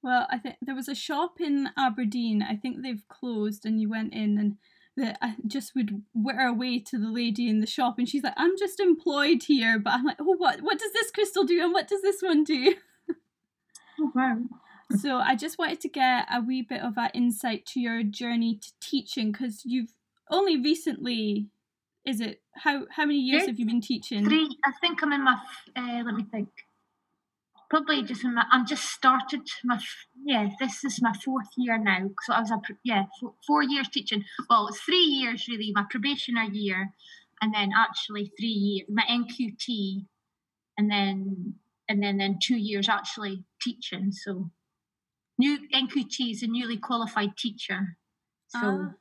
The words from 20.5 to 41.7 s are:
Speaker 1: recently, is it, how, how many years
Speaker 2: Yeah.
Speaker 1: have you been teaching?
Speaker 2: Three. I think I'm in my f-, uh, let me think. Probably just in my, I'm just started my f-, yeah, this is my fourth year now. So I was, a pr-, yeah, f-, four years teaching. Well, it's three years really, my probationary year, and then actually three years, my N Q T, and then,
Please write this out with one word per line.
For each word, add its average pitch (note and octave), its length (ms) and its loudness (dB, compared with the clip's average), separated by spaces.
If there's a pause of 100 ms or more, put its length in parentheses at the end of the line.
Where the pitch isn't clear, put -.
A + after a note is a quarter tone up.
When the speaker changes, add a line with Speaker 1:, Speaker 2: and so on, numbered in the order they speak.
Speaker 1:
recently, A#3 880 0 (560)
is B3 160 -2
it, A3 220 -6 (140)
how, C#4 340 0
how D#4 160 0
many D4 140 2
years C4+ 220 4
Speaker 2:
Yeah. G4 40 2
Speaker 1:
have A#3 140 -2
you A3+ 60 0
been A#3 140 2
teaching? G#3+ 440 -2
Speaker 2:
Three. D#4 240 4 (160)
I C#4 160 4
think E4+ 220 0
I'm D4 100 2
in C#4 120 0
my B3+ 180 6
f-, - 340 -18
uh, A#3+ 280 -4
let A3+ 100 -2
me G#3+ 100 -2
think. G#3 240 -6 (1200)
Probably D4+ 320 2
just A#3 220 -8
in B3 100 0
my, A#3 160 2
I'm B3+ 160 6
just C4+ 180 -4
started C4 560 2 (240)
my A#3+ 120 0
f-, - 300 -12 (160)
yeah, A#3+ 260 2 (120)
this - 240 -4
is A#3+ 180 -2
my A#3 100 4 (120)
fourth B3+ 320 -2
year A#3+ 220 2
now. G3 320 2 (140)
So A#3 100 -2
I - 60 4
was, A3 100 -2
a G#3+ 120 0
pr-, G#3 100 -10 (120)
yeah, G#3 200 2 (180)
f-, B3 100 -12 (140)
four D4 160 4
years C4+ 260 0
teaching. G#3 360 -4 (260)
Well, G#3+ 180 6
it's G#3 120 -10
three F4 240 2
years C4 440 0
really, A3 260 -4
my G3+ 160 2
probationary A#3+ 680 -2
year, G3 340 -2 (500)
and A3 140 0
then G3+ 220 0
actually G#3 640 0
three A3+ 100 -2
years, G3+ 420 0
my G#3+ 180 2
N A#3+ 180 0
Q A#3 320 -6
T, G3 480 -4 (720)
and G#3 120 2
then, G3 680 -2 (320)